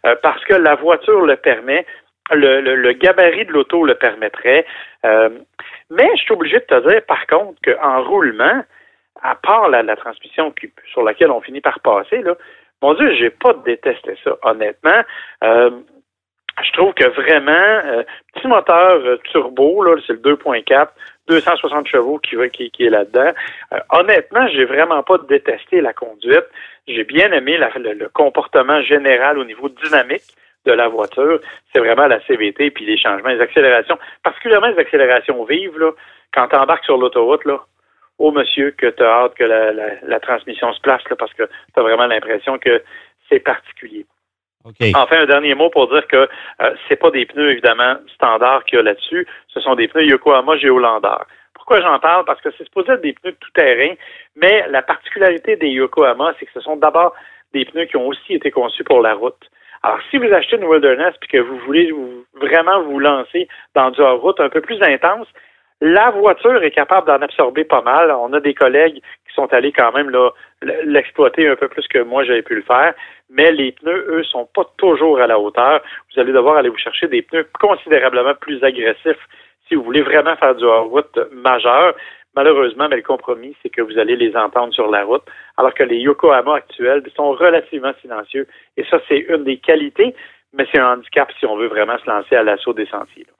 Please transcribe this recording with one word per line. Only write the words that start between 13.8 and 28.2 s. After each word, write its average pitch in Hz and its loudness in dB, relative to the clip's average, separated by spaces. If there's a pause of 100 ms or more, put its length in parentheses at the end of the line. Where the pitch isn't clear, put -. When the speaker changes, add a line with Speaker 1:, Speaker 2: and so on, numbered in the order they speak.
Speaker 1:
ça, - -4
honnêtement. 110 0 (420)
Euh, 117 4 (960)
je - -4
trouve 185 2
que 131 2
vraiment, 143 0
euh, 170 0 (320)
petit - -12
moteur, 185 4
euh, 123 0 (120)
turbo, 143 0
là, 165 4
c'est 120 -6
le 113 -8
deux 139 0
point 123 -6
quatre, 139 2 (360)
deux 165 4
cent 170 0
soixante 147 -6
chevaux 135 0
qui - -8
va, 123 -2
qui, 123 -12
qui - -4
est 117 2
là-dedans. 110 0 (400)
Euh, - -6 (120)
honnêtement, 202 2
j'ai 139 0
vraiment 147 0
pas 180 2 (100)
détesté 143 0
la 127 -2
conduite. 117 -2 (420)
J'ai 113 -6
bien 165 0
aimé 131 -2
la, 127 0
le, 113 -6
le 104 -10
comportement 143 0